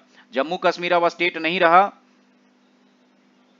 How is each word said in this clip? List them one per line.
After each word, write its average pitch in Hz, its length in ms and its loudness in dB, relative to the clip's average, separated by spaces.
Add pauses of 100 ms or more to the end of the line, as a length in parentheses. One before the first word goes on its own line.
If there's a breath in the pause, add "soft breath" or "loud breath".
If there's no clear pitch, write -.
(340 soft breath)
जम्मू 151 240 -4
कश्मीर 175 360 -2
अब 170 140 2
स्टेट 170 300 -4
नहीं 160 220 -4
रहा, 180 320 4 (1700)